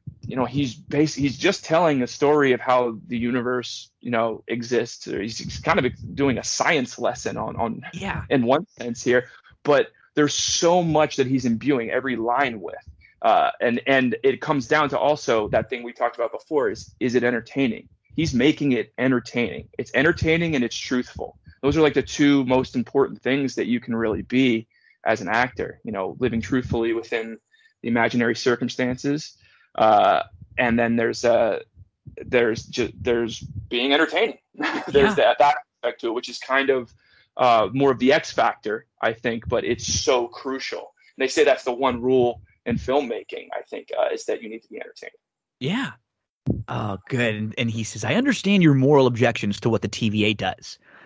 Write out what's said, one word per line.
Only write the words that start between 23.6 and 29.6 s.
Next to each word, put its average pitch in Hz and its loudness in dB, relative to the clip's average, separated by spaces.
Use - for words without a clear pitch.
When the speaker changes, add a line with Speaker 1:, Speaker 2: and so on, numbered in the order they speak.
Speaker 1:
you 120 0
can 117 -6
really 110 -2
be 123 0
as 110 0
an 92 -8
actor, - -2
you 117 -8
know, 95 -6
living 113 -2
truthfully 117 -2
within 113 -6
the - -8
imaginary 117 2
circumstances. 127 -4